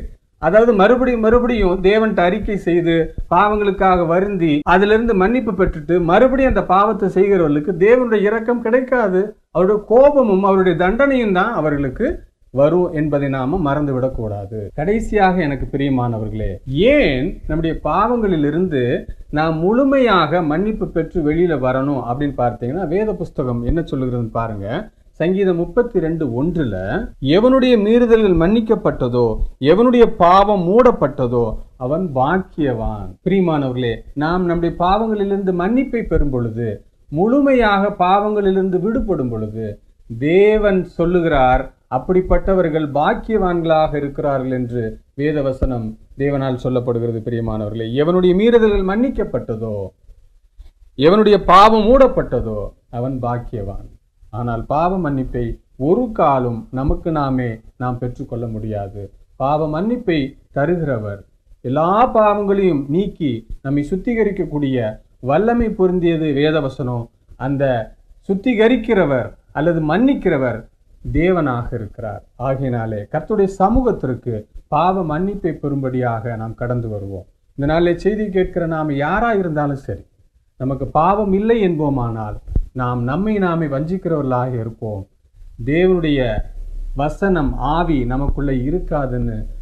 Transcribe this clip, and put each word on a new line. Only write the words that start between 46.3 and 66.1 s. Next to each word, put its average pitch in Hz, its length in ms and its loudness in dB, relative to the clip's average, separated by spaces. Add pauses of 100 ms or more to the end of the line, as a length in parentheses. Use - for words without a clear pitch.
சொல்லப்படுகிறது. 120 600 -2
பிரியமானவர்களே, 113 720 -6
எவனுடைய 175 420 2
மீறுதல்கள் 214 480 4
மன்னிக்கப்பட்டதோ, 123 1080 -4 (1080)
எவனுடைய 208 440 6
பாவம் 208 420 8
மூடப்பட்டதோ, 127 880 2 (160)
அவன் 127 300 -6
பாக்கியவான். 113 680 -6 (440)
ஆனால் 117 320 -4
பாவ 170 320 0
மன்னிப்பை 127 600 -4 (200)
ஒரு 208 320 0
காலும் 127 600 0
நமக்கு 165 400 -2
நாமே 127 500 -2 (160)
நாம் 123 200 -6
பெற்றுக்கொள்ள 120 500 -8
முடியாது. 104 640 -8 (280)
பாவ 151 280 -2
மன்னிப்பை 165 680 -2 (140)
தருகிறவர், 139 720 -2 (400)
எல்லா 170 440 2
பாவங்களையும் 196 800 2
நீக்கி 147 600 -2 (120)
நம்மை 143 240 -2
சுத்திகரிக்கக்கூடிய 147 1160 -2 (240)
வல்லமை 220 460 0
பொருந்தியது 175 640 0